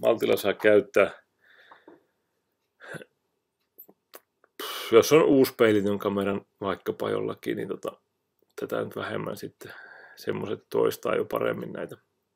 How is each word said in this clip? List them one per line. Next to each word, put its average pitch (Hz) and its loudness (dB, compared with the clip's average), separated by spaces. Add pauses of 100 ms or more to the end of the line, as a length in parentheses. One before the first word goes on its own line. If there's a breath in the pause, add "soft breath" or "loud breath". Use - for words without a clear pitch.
maltilla 113 2
saa 98 -2
käyttää. 101 4 (3750 loud breath)
Jos 113 8
on 160 6
uusi 135 4
peilitön 104 2
kameran 98 -4 (140)
vaikkapa 104 -6
jollakin, 107 -6
niin 113 -8
tota, - -10 (680)
tätä 113 -6
nyt 110 -12
vähemmän 104 -8
sitten - -16 (440 loud breath)
semmoset 107 -8
toistaa 113 -2
jo 113 -4
paremmin 113 -6
näitä. - -14 (400)